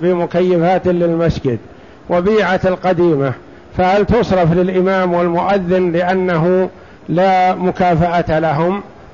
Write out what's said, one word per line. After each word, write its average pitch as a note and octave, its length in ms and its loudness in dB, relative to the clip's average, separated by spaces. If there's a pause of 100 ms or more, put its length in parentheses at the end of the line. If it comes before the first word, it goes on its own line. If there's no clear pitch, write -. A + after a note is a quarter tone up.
بمكيفات F3 840 0
للمسجد E3 720 0 (520)
وبيعت F#3 560 0
القديمة، E3+ 680 0 (460)
فهل F#3 280 2
تصرف F#3 460 2
للإمام F#3 640 0
والمؤذن F3 760 0
لأنه F3+ 760 0 (400)
لا F#3 460 2
مكافأة F3 840 0
لهم؟ E3 440 -2 (320)